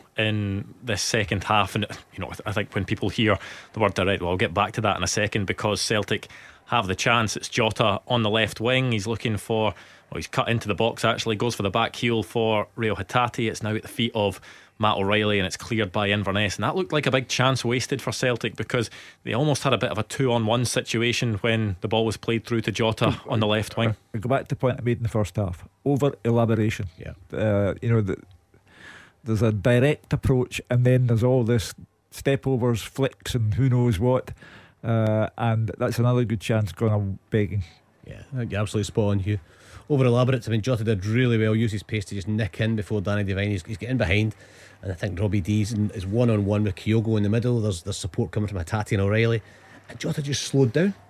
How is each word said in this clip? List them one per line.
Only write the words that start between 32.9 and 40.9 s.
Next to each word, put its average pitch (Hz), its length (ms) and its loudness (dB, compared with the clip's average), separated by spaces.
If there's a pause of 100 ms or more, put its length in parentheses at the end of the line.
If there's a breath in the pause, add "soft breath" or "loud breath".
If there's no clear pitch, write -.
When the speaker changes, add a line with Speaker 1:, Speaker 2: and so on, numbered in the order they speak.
Speaker 2:
and 110 180 0
who 131 160 2
knows 120 300 4
what. 127 320 0 (520 loud breath)
Uh, 110 540 2
and 113 400 0
that's 120 220 -2
another 123 240 4
good 113 180 -2
chance 110 300 0
gone 113 200 0
a 101 380 -2
begging. 104 340 0 (420 loud breath)
Speaker 3:
Yeah, - 160 -16 (120)
I 135 40 -6
think 113 140 -4
you're 98 100 -2
absolutely 104 240 -2
spot 104 260 0
on, 98 80 0
Hugh. 101 200 -2 (500 loud breath)
Over 131 160 4
elaborate. 120 420 2
I 110 40 -2
mean, 110 100 0
Jota 113 220 0
did 104 220 0